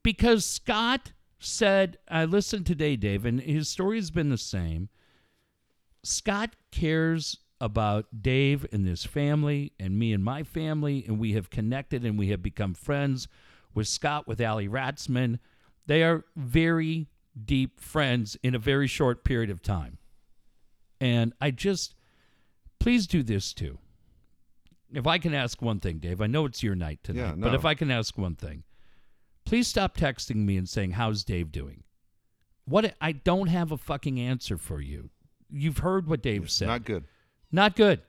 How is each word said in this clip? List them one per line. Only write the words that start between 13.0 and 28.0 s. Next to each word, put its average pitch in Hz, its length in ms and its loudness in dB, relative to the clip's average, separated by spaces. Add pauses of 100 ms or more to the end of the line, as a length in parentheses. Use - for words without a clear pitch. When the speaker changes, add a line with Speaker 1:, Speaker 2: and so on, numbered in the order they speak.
Speaker 1:
with 107 120 0
Scott, 151 400 -2
with 113 140 -4
Allie 110 260 0
Ratzman. 127 720 -2 (480)
They 160 180 4
are 165 220 2 (100)
very 160 720 2 (380)
deep 131 340 0
friends 123 640 0
in 127 120 2
a 117 40 -2
very 139 280 2
short 123 360 2
period 117 280 0
of 87 100 -8
time. 90 380 -4 (1000)
And 120 400 2
I 143 120 0
just, 185 420 -2 (840)
please 233 280 4
do 165 160 2
this 104 300 -2
too. 71 240 -8 (1160)
If 131 140 -4
I 170 120 2
can 160 140 0
ask 131 280 -2
one 113 180 0
thing, 82 200 -4
Dave, 87 200 -4
I 107 80 0
know 147 180 2
it's 120 180 -6
your 101 120 0
night 78 280 -4
tonight, - 180 -4
Speaker 2:
Yeah, 101 160 -2
Speaker 1:
but 113 140 0
Speaker 2:
no. - 20 -2
Speaker 1:
if 135 100 -4
I 156 120 2
can 143 160 -2
ask 117 260 -2